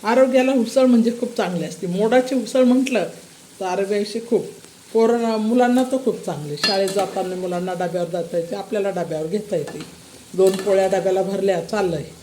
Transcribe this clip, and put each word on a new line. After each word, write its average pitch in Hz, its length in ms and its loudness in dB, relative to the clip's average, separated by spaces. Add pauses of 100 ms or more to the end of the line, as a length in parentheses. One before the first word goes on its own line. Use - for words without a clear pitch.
आरोग्याला 254 480 4
उसळ 262 340 2
म्हणजे 233 340 6
खूप - 180 -4
चांगली 180 280 -2
असते. - 220 -8
मोडाची 226 480 2
उसळ 254 280 2
म्हटलं 247 460 2 (500)
तर 190 60 -6
आरोग्याविषयी 202 640 -2
खूप, 185 180 0 (480)
पोरांना, 226 440 2
मुलांना 247 460 4
तर 254 220 -2
खूप 208 200 -2
चांगली. 147 300 -6
शाळेत 196 340 0
जाताना 185 460 -2
मुलांना 180 380 -4
डब्यावर 175 360 -4
जाता 175 280 -4
येते, 170 180 -4
आपल्याला 196 340 -4
डब्यावर 160 380 -4
घेता 202 280 -4
येते. 147 240 -6 (540)
दोन 190 220 4
पोळ्या 190 320 2
डब्याला 190 360 0
भरल्या, 190 380 0
चाललंय. 175 440 -4 (180)